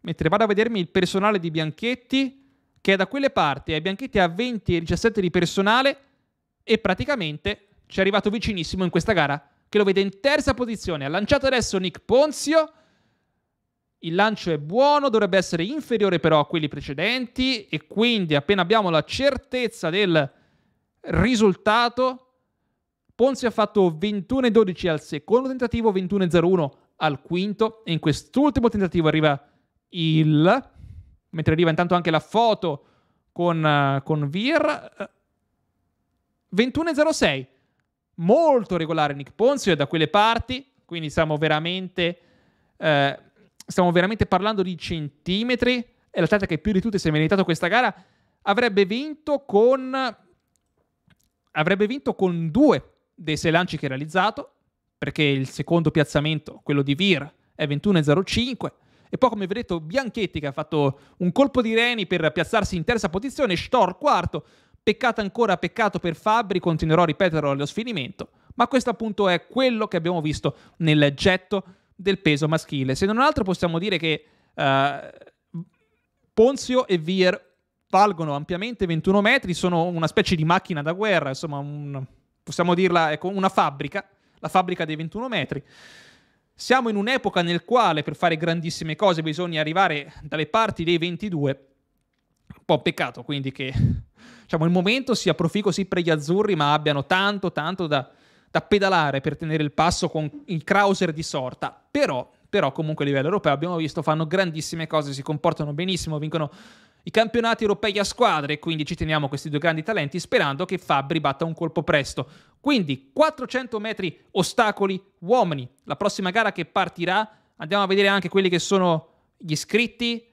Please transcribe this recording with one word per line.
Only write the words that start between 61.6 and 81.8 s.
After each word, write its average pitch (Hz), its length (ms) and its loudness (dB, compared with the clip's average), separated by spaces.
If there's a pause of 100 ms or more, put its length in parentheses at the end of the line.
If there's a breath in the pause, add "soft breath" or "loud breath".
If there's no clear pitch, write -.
di 226 140 -2
reni 226 320 0
per 160 260 0
piazzarsi 190 440 -2
in 165 80 -4
terza 220 260 -2
posizione, 214 460 -2
Storr 190 420 0
quarto, 180 480 0 (360 soft breath)
peccato 226 380 0
ancora, 202 380 0
peccato 214 400 -2
per 165 180 -4
Fabbri, 214 420 0
continuerò 165 440 2
a 170 40 6
ripeterlo 160 440 0
allo 139 160 -2
sfinimento, 202 640 -8 (240 soft breath)
ma 240 140 2
questo 254 200 0
appunto 214 400 -2
è 175 180 0
quello 240 400 0
che 185 120 -4
abbiamo 165 240 -2
visto 151 340 -4 (220 soft breath)
nel 151 360 4
getto 185 500 0 (300 soft breath)
del 190 260 -2
peso 151 280 0
maschile. 139 460 -2
Se 160 100 -2
non 214 160 0
altro 285 240 2
possiamo 170 340 -2
dire 185 200 -2
che, 156 260 -2 (300 soft breath)
eh, 139 580 0 (1200)
Ponzio 254 540 2
e 190 100 0
Vir 180 540 0 (400)
valgono 175 440 2
ampiamente 180 520 -6
ventuno 175 340 2
metri, 214 320 2
sono 170 320 0
una 170 220 -2
specie - 280 0
di 156 100 0
macchina 170 360 0
da 147 120 -4
guerra, 180 360 0
insomma, 143 300 -8
un, 143 440 -10 (400)